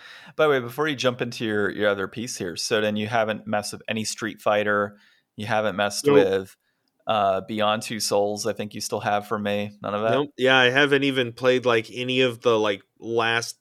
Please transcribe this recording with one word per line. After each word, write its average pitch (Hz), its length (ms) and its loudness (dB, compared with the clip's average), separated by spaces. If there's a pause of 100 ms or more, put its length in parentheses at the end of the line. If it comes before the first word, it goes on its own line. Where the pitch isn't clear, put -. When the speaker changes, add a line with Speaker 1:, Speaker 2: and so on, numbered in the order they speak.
(360)
Speaker 1:
By 156 100 2
the 151 40 4
way, 135 100 4
before 120 280 -4
you 147 80 -2
jump 123 260 0
into 120 240 -6
your, 104 240 0
your 104 200 0
other 98 180 0
piece 120 300 -10
here, 87 180 -6
so 110 260 0
then 107 140 0
you 107 120 -4
haven't 110 400 -2
messed 107 260 -4
with 101 140 -14
any 110 160 -4
Street - 380 -8
Fighter, 104 560 0 (380)
you 104 100 -10
haven't 107 300 0
messed 104 300 -2
Speaker 2:
Nope. 143 100 6
Speaker 1:
with, 95 420 2 (500)
uh, 98 340 0
Beyond 107 400 -2
Two 113 180 -8
Souls, 104 460 0
I 107 80 -2
think 104 220 -10
you 104 60 -10
still - 180 -4
have 104 280 0
for 107 120 -4
me. 104 320 -2 (100)
None 104 140 -6
of 104 80 -4
that? 113 80 2
Speaker 2:
Nope. 139 260 0
Yeah, 131 200 4
I 123 120 6
haven't 139 340 4
even 131 300 -2
played, 127 320 2
like, 117 260 2
any 127 300 -2
of 117 200 0
the, 113 180 4
like, 104 240 0 (160)
last 113 600 -2